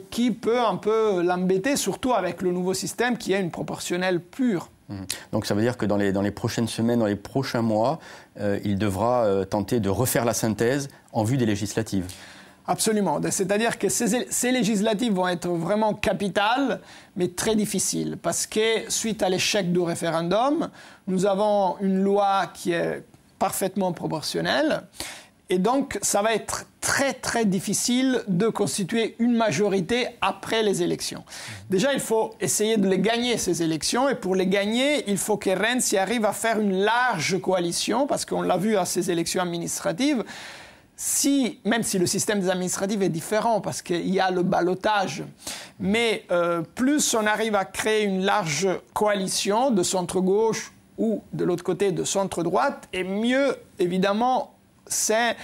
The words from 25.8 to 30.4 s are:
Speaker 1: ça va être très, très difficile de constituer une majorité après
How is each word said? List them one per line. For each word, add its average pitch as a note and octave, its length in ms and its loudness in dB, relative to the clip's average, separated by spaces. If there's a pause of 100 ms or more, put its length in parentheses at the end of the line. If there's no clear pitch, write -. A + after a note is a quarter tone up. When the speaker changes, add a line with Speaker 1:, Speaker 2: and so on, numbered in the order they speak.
Speaker 1:
ça - 180 0
va A3+ 140 2
être - 320 -4 (160)
très, A#3+ 320 0
très - 320 -2
difficile A#3+ 800 2
de G3 200 2
constituer G#3 720 0
une A#3 160 4
majorité G#3 760 2 (120)
après - 420 -2